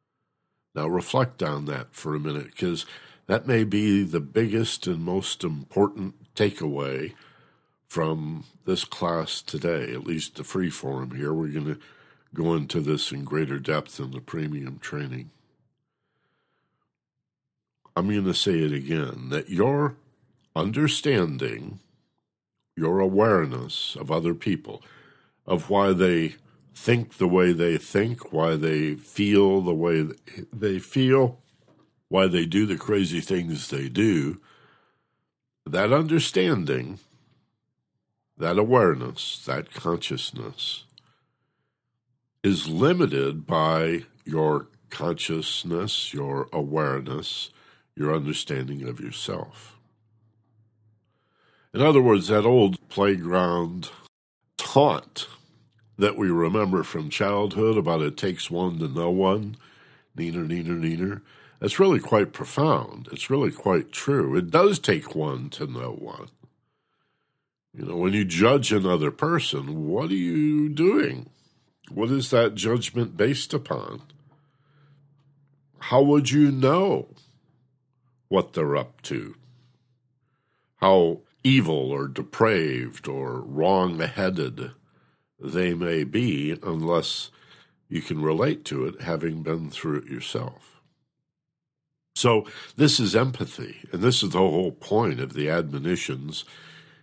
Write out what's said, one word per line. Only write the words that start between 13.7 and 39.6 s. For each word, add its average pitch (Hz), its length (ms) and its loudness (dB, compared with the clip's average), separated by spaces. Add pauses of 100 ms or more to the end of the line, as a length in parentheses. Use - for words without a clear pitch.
in 67 100 -8
the 65 120 -12
premium 73 580 -8
training. 65 500 -10 (2750)
I'm 90 120 0
gonna 101 260 2
say 85 280 2
it 76 100 2
again, 67 580 -4
that 73 220 -4
your 135 460 0 (580)
understanding, 98 1200 -2 (960)
your 80 240 0
awareness 95 960 2
of 73 160 -6
other 82 220 0
people, 82 500 -6 (600)
of 87 240 -2
why 98 240 4
they 87 440 2 (360)
think 117 440 0
the 95 100 2
way 90 260 6
they 85 240 2
think, 113 560 -4
why 80 220 2
they 78 400 0
feel 101 680 4
the 87 140 0
way 80 320 2 (440)
they 101 280 -4
feel, 131 600 2 (680)
why 95 180 4
they 87 220 2
do 98 180 2
the 95 120 -2
crazy 90 440 0
things 85 480 -4
they 69 200 -6
do, 78 520 0 (1300)
that 98 260 2
understanding, 139 1040 0 (1400)
that 85 220 0
awareness, 90 880 2
that 65 260 -6